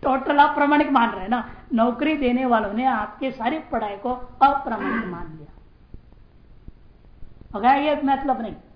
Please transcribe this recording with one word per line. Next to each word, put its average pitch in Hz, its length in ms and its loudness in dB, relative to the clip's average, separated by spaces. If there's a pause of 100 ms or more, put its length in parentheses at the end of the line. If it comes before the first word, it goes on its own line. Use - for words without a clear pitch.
टोटल 269 360 0
अप्रामाणिक 294 520 4
मान 233 200 4
रहे - 120 -8
हैं 208 60 -8
ना। 233 220 -2 (220)
नौकरी 247 440 2
देने 254 300 0
वालों 214 260 2
ने 233 120 -2
आपके 254 460 -2
सारी 247 280 -4
पढ़ाई 214 380 -6
को 247 140 -6 (320)
अप्रामाणिक 240 640 0
मान 170 300 -10
लिया, 151 160 -18 (2000)
हो 202 60 -6
गया 254 140 6
ये 294 280 2
मतलब 269 380 0
नहीं। 202 140 -8 (220)